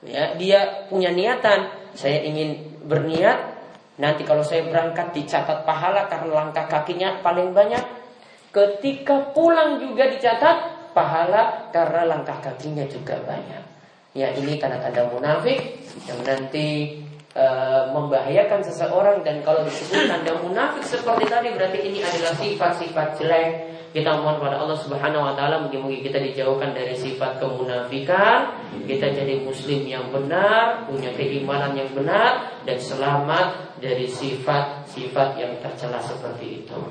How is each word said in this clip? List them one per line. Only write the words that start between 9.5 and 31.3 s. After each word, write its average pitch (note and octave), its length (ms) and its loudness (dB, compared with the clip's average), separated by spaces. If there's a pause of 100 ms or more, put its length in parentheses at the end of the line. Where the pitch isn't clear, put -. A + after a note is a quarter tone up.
juga C4 320 2
dicatat - 800 2
pahala F3 800 2
karena E3+ 320 2
langkah G#3 400 -2
kakinya C#3+ 400 -6
juga - 400 -6
banyak. - 400 -10 (480)
Ya, C3+ 240 -2
ini C#3+ 240 -2
tanda-tanda A#2+ 480 0
munafik D3+ 800 -2 (160)
yang B2 240 -10
nanti, D3 720 -2 (320)
eh, C3 520 2 (120)
membahayakan D3 640 2
seseorang. F#3 640 2
Dan D3+ 160 -2
kalau D#3 240 4
disebut D#3 400 0
tanda E3 400 0
munafik B3+ 400 0
seperti A#3 480 0
tadi, A#3 240 0
berarti F#3 240 0
ini G3+ 240 -4
adalah E3+ 320 0
sifat-sifat F3 800 0
jelek. E3 340 4 (460)
Kita D3+ 240 2
mohon D3+ 240 0
pada C#3 160 0
Allah D3+ 160 -2
Subhanahu C#3 560 -2
wa - 80 -2
taala, D3+ 240 0
mugi-mugi C3+ 400 -4
kita C3+ 160 -2
dijauhkan C3+ 560 0
dari B2+ 160 -4
sifat C3 480 -4
kemunafikan, C3 1120 2 (320)
kita C#3 320 0
jadi C3+ 320 -2
muslim C3+ 400 -4
yang B2+ 240 -6
benar, G3 800 2
punya C3 240 -4
keimanan C#3 560 -2